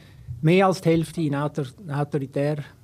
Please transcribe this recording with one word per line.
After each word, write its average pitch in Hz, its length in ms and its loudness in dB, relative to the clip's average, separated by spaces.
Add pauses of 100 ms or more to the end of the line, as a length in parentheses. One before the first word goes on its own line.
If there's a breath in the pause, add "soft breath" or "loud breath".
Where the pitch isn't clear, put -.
(440 loud breath)
mehr 185 240 6
als 185 140 0
die 165 80 0
Hälfte 165 320 0
in 143 120 0
autor-, 147 320 -2 (260)
autoritär, 143 640 -2 (260)